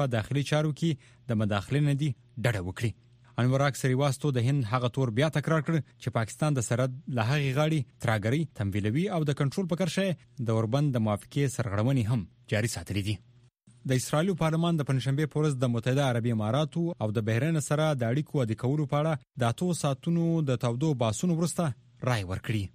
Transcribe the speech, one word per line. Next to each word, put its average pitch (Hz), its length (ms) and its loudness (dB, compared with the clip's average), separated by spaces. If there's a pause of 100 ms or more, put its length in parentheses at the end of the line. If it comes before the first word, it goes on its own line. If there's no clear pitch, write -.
په 131 140 -2
داخلي 127 340 -2
چارو 151 200 2 (100)
کې 165 100 0 (400)
د 110 120 0
مداخلې 104 460 0
نه 143 140 2
دي 156 80 0 (320)
ډډه 104 260 0
وکړي. 104 240 -4 (500)
انوراګ 135 380 2
سریواستو 139 560 0
د 117 100 2
هند 139 240 2
هغه 123 260 0
تور 131 220 0
بیا 156 180 4
تکرار 156 300 0
کړ 165 100 2 (260)
چې - 140 -4
پاکستان 139 400 0
د 120 140 0
سرحد 127 260 0 (220)
له 110 100 2
هغې 139 300 0
غاړې 156 220 2 (260)
ترهګرۍ 113 360 2 (160)
تمویلوي 104 460 0 (140)
او - 100 0
د 139 100 0
کنټرول 156 320 -2
په 175 100 -2
کرښه 190 280 0 (400)
د 110 80 2
اوربند 123 400 0
د 113 100 0
موافقې 123 480 -2
سرغړونې 113 560 0
هم 120 100 0 (340)
جاري 107 200 0
ساتلې 98 320 -4
دي. 107 100 -2 (760)
د 127 100 2
اسرائیلو 165 400 0
پارلمان 165 360 2
د 147 120 -2
پنجشنبې 135 420 0
په 147 100 -2
ورځ 151 220 2
د 123 140 2
متحده 127 320 0
عربي 117 260 0
اماراتو 131 480 0 (200)
او 110 140 0
د 113 120 0
بحرین 143 400 0
سره 151 260 2
د 123 160 -2
اړیکو 143 320 0
عادي 110 180 -2
کولو 147 320 0
په 147 80 2
اړه 160 120 0 (280)
د 117 140 2
اتو 180 140 -2 (120)
ساعتونو 165 460 0 (240)
د 123 140 0
تودو 127 260 0 (100)
بحثونو 156 380 2
وروسته 170 260 0 (460)
رای 113 200 0
ورکړي. 98 340 -2 (100)